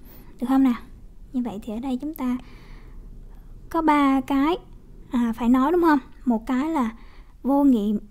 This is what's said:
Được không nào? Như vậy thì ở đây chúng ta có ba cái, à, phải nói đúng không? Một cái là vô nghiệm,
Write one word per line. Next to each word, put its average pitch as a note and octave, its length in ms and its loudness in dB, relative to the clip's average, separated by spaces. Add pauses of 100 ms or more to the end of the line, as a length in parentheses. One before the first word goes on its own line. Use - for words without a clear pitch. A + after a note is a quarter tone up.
(420)
Được A#3+ 60 -2
không C4+ 160 4
nào? B3 120 4 (580)
Như B3+ 80 -2
vậy G#3+ 220 -6
thì G#3+ 100 -8
ở A3 60 -6
đây B3+ 180 -4
chúng D4 160 -8
ta B3+ 240 -2 (1300)
có E4 120 0
ba C#4+ 400 4
cái, C#4 360 2 (540)
à, A#3 260 0
phải A#3 120 0
nói C4 220 4
đúng F4 100 4
không? D#4 180 6 (260)
Một A3+ 200 0
cái C4+ 240 -2
là B3+ 260 -2 (480)
vô C#4 200 4
nghiệm, A3 360 4 (120)